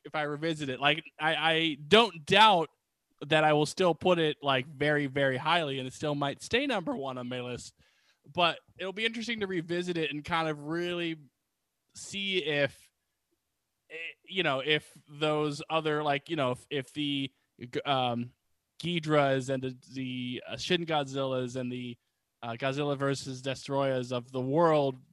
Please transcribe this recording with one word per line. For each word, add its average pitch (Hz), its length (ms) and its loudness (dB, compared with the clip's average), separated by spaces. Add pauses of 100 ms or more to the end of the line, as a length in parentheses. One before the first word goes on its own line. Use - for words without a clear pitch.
if 151 100 -12
I 156 60 -2
revisit 147 480 -4
it. 127 100 -4
Like, 147 240 2 (160)
I, 156 160 2
I 160 500 2
don't 170 400 6
doubt 190 440 8 (580)
that 156 160 6
I 156 100 6
will 151 120 4
still 175 300 2
put 180 240 4
it, 156 220 2
like, 135 260 2
very, 147 400 0
very 135 300 2
highly, 151 420 0
and 131 80 -6
it 127 60 -10
still 151 200 -4
might 143 280 -4
stay 269 260 0
number 196 280 -2
one 135 220 -6
on 123 100 -8
my 123 140 -6
list. 123 320 -10 (600)
But 170 260 2 (180)
it'll 190 160 -6
be 214 120 -4
interesting 226 340 -4
to 202 80 -2
revisit 175 500 -4
it 151 140 -2
and 147 120 -8
kind 165 240 0
of 151 180 -4
really 170 500 -4 (800)
see 196 440 -4
if, 143 380 0 (1120)
eh, 156 60 -18 (340)
you 185 140 -2
know, 139 160 0
if 151 260 2 (240)
those 151 600 0
other, 156 340 0
like, 143 260 0
you 170 60 -2
know, 131 160 2
if, - 180 -8
if 139 240 -6
the, 143 380 -4 (280)
g-, 123 260 -6
um, 123 460 0 (520)
Ghidras 151 680 2
and 131 140 -2
the, 131 120 -6 (180)
the, 127 540 -8
uh, 113 100 -10
Shin 170 280 -2
Godzillas 135 720 -2
and 123 160 -4
the, 123 260 -10 (460)
uh, 120 80 -8
Godzilla 135 460 -2
versus 135 440 -2
Destoroyas 131 680 -2
of 123 200 -6
the 127 100 -4
world, 143 560 2 (160)